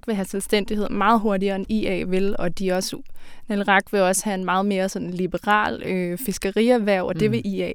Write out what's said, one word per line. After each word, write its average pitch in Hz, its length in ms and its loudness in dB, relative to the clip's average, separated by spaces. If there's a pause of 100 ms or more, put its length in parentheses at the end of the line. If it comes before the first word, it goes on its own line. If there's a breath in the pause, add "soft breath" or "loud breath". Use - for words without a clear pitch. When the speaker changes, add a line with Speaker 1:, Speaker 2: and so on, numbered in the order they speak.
Speaker 1:
vil 226 80 -2
have 190 100 -2
selvstændighed 208 640 0
meget 208 300 4
hurtigere, 196 360 0
end 190 140 -4
I 214 160 0
A 180 180 0
vil, 185 360 2
og 170 200 0
de 190 100 0
er 180 60 2
også, 185 220 -4 (500 soft breath)
Naleraq 202 340 2 (100)
vil 202 100 4
også 190 240 4
have 208 100 -2
en 185 100 -4
meget 185 200 2
mere 196 240 2
sådan 180 220 -6
liberal, 185 760 0
øh, 180 320 -2
fiskerierhverv, 202 880 2
og 156 140 -4
det - 100 4
Speaker 2:
Mm. - 20 0
Speaker 1:
vil 226 140 0
I 190 160 -4
A 175 140 -4